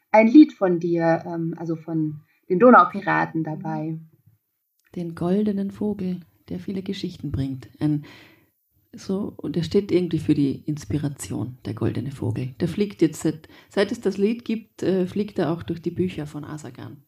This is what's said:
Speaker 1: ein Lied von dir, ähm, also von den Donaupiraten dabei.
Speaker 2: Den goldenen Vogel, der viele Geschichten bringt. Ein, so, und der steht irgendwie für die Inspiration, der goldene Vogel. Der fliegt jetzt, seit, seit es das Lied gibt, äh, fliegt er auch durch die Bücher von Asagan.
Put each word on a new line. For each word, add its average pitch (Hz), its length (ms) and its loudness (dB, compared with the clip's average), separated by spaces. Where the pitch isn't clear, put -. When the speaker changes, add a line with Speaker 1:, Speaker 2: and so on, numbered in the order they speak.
Speaker 1:
ein 220 160 8
Lied 302 260 10
von 180 260 2
dir, 170 460 2
ähm, 170 320 -4
also 165 180 -4
von 160 460 -4
den 185 120 2
Donaupiraten 165 840 6
dabei. 156 540 -6
Speaker 2:
Den 170 200 -8
goldenen 196 560 0
Vogel, 196 480 -4
der 180 100 -8
viele 190 240 -8
Geschichten 185 480 -8
bringt. 135 380 -6
Ein, 147 260 0
so, 196 420 -6
und - 200 -8
der 175 80 0
steht 202 280 0
irgendwie 175 280 0
für 151 160 2
die 139 320 0
Inspiration, 143 1000 -6
der 113 80 -6
goldene 117 380 -4
Vogel. 127 480 -6
Der 175 80 0
fliegt 202 340 -2
jetzt, 151 220 0
seit, 156 260 -4
seit 208 220 0
es 233 80 -8
das 196 200 -2
Lied 226 260 0
gibt, - 380 -8
äh, 185 240 0
fliegt 202 320 -6
er 156 120 0
auch 170 120 -6
durch 170 180 -8
die 175 100 -4
Bücher 175 360 -4
von 147 180 -12
Asagan. 123 640 -14